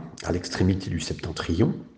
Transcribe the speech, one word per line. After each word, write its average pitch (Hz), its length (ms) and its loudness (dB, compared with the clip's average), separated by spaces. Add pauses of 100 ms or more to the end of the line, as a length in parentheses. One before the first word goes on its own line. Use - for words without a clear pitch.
(240)
à 87 80 0
l'extrémité 92 580 2
du 87 100 -2
septentrion, 82 760 0 (220)